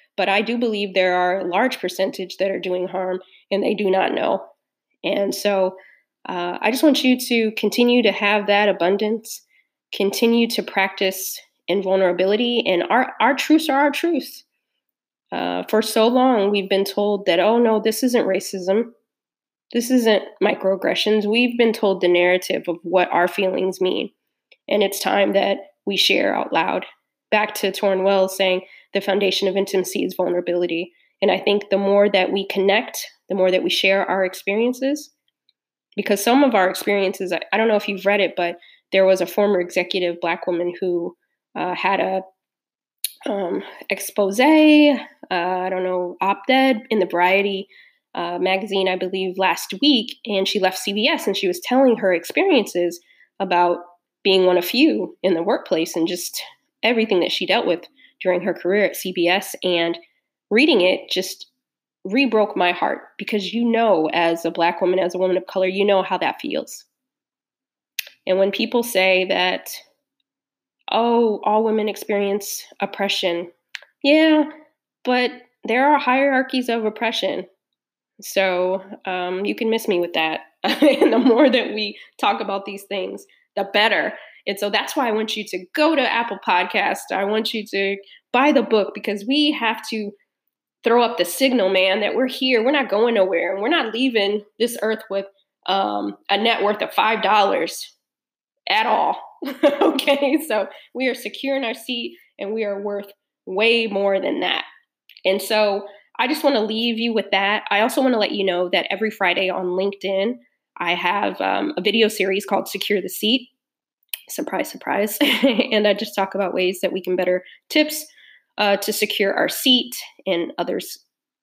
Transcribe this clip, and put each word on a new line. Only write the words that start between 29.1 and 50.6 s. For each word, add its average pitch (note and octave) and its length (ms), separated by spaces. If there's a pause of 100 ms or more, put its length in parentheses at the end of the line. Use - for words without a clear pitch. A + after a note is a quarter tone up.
of F#3+ 80
intimacy F#3+ 480
is F#3 100
vulnerability." F3 800 (280)
And G3 100
I F#3 80
think G3+ 320
the F#3+ 80
more G3+ 320
that F#3+ 200
we G3 160
connect, G3 580 (240)
the F#3+ 60
more F#3 160
that F#3 140
we F#3 60
share G3 340
our F#3+ 200
experiences, B3 840 (840)
because G3+ 260
some B3+ 200
of B3+ 120
our F#3 140
experiences, F#3+ 640
I, - 80 (120)
I G3 40
don't A3 120
know G#3+ 80
if G3+ 120
you've F#3+ 160
read G3+ 160
it, E3+ 160
but F3 200 (360)
there F#3+ 140
was F#3+ 140
a F3+ 60
former G3+ 340
executive F3 600
Black F3 260
woman F3 340
who, F3 360 (380)
uh, F3+ 200
had F#3+ 260
a, F#3+ 220 (1080)
um, G3 320 (260)
expose, G3 520
uh, D4+ 560 (340)
I F3+ 400
don't F#3 140
know, F3+ 360
op-ed B3 680
in A3 80
the F3+ 80
Variety, F#3+ 600 (460)
uh, F3 240
magazine, F#3+ 500
I F3+ 80
believe, F#3 420
last F#3 420
week. C4 360 (100)
And F#3+ 220
she - 100
left F#3+ 200